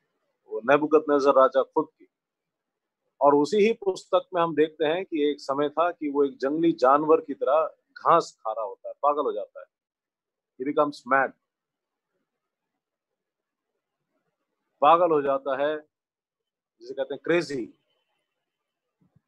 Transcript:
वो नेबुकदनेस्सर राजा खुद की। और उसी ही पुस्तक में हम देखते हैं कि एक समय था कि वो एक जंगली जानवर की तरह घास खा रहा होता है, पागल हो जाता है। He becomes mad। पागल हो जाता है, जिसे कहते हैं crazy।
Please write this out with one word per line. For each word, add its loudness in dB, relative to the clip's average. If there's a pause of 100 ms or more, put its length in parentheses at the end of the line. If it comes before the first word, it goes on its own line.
(480)
वो -10
नेबुकदनेस्सर 2
राजा 4
खुद -4 (120)
की। -20 (1120)
और 6
उसी 0
ही 2
पुस्तक -4
में -2
हम -2
देखते -2
हैं -2
कि -2
एक -10
समय -4
था -2
कि -10
वो 0
एक -4
जंगली -2
जानवर 2
की -10
तरह -2 (220)
घास 0
खा -8
रहा -8
होता -14
है, -14 (100)
पागल 0
हो -4
जाता -12
है। -20 (960)
He -8
becomes -2 (100)
mad। 2 (3500)
पागल 6
हो 2
जाता -4
है, -4 (920)
जिसे -16
कहते -8
हैं -12
crazy। -4 (1500)